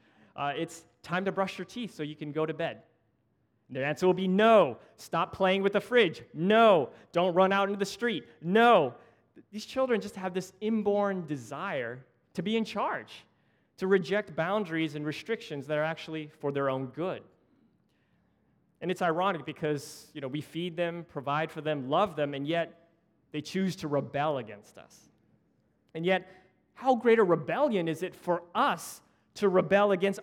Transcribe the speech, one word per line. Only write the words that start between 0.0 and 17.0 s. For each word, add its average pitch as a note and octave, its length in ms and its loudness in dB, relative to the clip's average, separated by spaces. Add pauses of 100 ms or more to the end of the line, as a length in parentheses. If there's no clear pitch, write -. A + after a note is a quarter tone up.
Uh, C#3+ 200 -4
it's E3 280 -8 (180)
time F3+ 220 -4
to F#3+ 80 -2
brush F#3+ 260 -4
your F#3 60 -8
teeth A#3 300 -10
so D#3+ 80 -8
you D3+ 120 -8
can D3+ 180 -10
go D#3 140 -2
to D#3 80 -4
bed." E3 280 -8 (840)
And B2+ 80 -12
their C3 80 -2
answer D3+ 220 0
will F3+ 80 6
be, F#3+ 140 -2
"No. F#3+ 500 6 (180)
Stop F3 380 -4
playing F#3+ 280 2
with G3 100 0
the G#3+ 80 0
fridge. G#3+ 420 2 (100)
"No." F#3+ 580 6 (220)
Don't F3 220 2
run F#3+ 180 6
out G3 160 2
into G3+ 100 -4
the G3 60 -2
street. F#3 400 -4 (160)
No." F#3 540 6 (560)
These G#3+ 160 -14
children B3+ 340 0
just G3+ 140 -10
have F#3 180 -6
this F3+ 280 -6
inborn G3+ 680 0
desire C3+ 800 -8 (300)
to F3+ 80 -6
be G#3+ 140 -2
in A3 80 0
charge, G3+ 600 -8 (520)
to F#3+ 80 -4
reject F#3+ 500 0
boundaries D#3+ 580 -2
and D3+ 100 -6
restrictions D3+ 600 -8
that D3+ 120 -2
are D3+ 60 0
actually D#3+ 460 -8 (100)
for C#3+ 120 -2
their C#3 160 0
own C3 180 -2
good. C#3+ 360 -8 (1600)